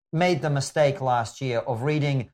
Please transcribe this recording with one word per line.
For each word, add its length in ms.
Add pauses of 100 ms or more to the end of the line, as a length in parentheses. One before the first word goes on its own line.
(140)
made 280
the 80
mistake 520
last 400
year 180
of 240
reading 500